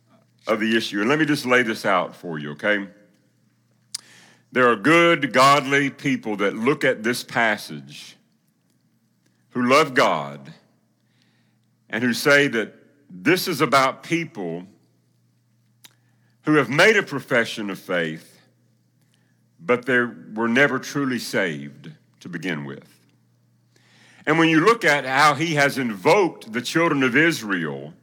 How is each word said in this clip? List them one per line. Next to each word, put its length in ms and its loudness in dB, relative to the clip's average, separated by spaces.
of 120 -2
the 160 0
issue. 240 -4
And 80 -2
let 120 0
me 60 -2
just 200 -2
lay 160 2
this 240 -6
out 300 0
for 220 -12
you, 140 -12
okay? 360 -4
There 160 2
are 80 4
good, 560 2
godly 580 4
people 480 -6
that 180 0
look 280 -2
at 200 0
this 200 -4
passage 920 -6
who 160 -2
love 260 4
God 600 -2
and 140 -4
who 100 0
say 360 4
that 240 -4
this 380 -2
is 140 -4
about 420 0
people 600 -8
who 120 0
have 140 0
made 280 4
a 60 0
profession 640 -4
of 100 -10
faith, 600 -6
but 260 -2
they 140 0
were 480 -4
never 320 2
truly 400 -6
saved 720 -6
to 100 -16
begin 360 -8
with. 220 -16
And 140 2
when 100 4
you 120 4
look 240 4
at 200 4
how 280 4
he 220 -4
has 220 2
invoked 760 0
the 80 -6
children 420 0
of 120 2
Israel, 880 -2